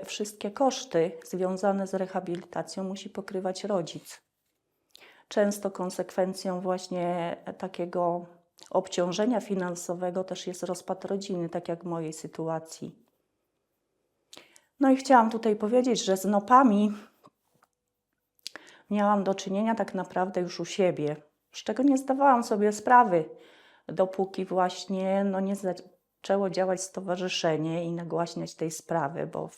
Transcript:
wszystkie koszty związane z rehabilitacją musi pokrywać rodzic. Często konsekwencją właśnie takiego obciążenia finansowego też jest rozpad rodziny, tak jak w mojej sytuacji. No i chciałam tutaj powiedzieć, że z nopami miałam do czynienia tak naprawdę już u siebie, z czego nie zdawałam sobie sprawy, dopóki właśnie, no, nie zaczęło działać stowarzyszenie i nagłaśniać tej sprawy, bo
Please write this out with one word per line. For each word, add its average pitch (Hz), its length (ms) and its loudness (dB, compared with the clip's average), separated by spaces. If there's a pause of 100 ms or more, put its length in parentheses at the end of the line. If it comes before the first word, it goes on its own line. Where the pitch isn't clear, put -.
wszystkie - 460 -8
koszty 190 600 0 (120)
związane 190 640 0
z 190 60 -12
rehabilitacją 185 880 -6
musi 196 260 -8
pokrywać 185 540 -6
rodzic. 180 580 -4 (1040)
Często 202 440 0
konsekwencją 185 880 -4
właśnie 180 760 -4 (200)
takiego 175 680 -4 (440)
obciążenia 185 720 0
finansowego 180 840 -4
też 185 240 -10
jest 180 160 -8
rozpad 185 420 -8
rodziny, 190 440 -4
tak 175 180 -8
jak 170 160 -6
w 180 40 -8
mojej 165 260 -6
sytuacji. 160 840 -8 (1800)
No 269 120 6
i 262 40 8
chciałam 254 340 6
tutaj 220 260 0
powiedzieć, 226 480 2
że 190 140 2
z 190 80 -4
nopami 208 640 6 (2000)
miałam 202 340 2
do 190 120 2
czynienia 202 400 -2
tak 202 180 -4
naprawdę 185 480 -2
już 175 180 -6
u 170 60 -4
siebie, 151 500 0 (360)
z - 120 -14
czego 226 200 -2
nie 277 140 6
zdawałam 269 460 4
sobie 208 280 2
sprawy, 208 540 6 (600)
dopóki 190 580 -2
właśnie, 190 760 0
no, 190 160 0
nie 196 160 -2
zaczęło 196 960 -4
działać 185 320 0
stowarzyszenie 175 1000 -2
i 170 80 -4
nagłaśniać 170 640 -4
tej 165 160 -4
sprawy, 156 560 -4
bo - 300 -8